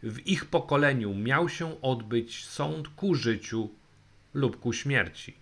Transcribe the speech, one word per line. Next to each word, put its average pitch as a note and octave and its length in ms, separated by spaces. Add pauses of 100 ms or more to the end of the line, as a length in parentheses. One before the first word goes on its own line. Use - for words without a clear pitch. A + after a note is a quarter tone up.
w A2 240
ich F3+ 180
pokoleniu C3+ 680
miał C3 360
się D#3+ 320
odbyć A#2 640
sąd D3+ 420
ku F#3+ 280
życiu A2+ 540 (640)
lub A#2+ 260
ku A#2 140
śmierci. A#2 680